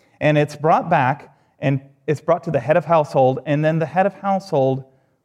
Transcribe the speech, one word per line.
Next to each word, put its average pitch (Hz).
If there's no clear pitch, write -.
And 147
it's 147
brought 165
back, 143
and 139
it's 147
brought 170
to 170
the 160
head 147
of 175
household, 143
and 151
then 160
the 160
head 180
of 196
household 151